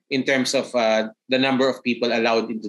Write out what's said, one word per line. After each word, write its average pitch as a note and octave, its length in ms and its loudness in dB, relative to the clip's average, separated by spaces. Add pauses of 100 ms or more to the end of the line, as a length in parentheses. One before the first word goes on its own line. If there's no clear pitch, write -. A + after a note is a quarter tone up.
in C3 160 -2
terms C3+ 320 0
of, A2+ 160 0
uh, A2 400 0 (160)
the C3 80 0
number C3 320 2
of - 160 -4
people A#2+ 240 -2
allowed A2+ 400 2
into A2 200 -8